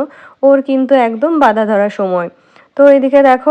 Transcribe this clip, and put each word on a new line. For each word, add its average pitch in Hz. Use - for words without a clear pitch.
ওর 277
কিন্তু 269
একদম 226
বাধা 220
ধরা 208
সময়। 180
তো 277
এদিকে 277
দেখো 262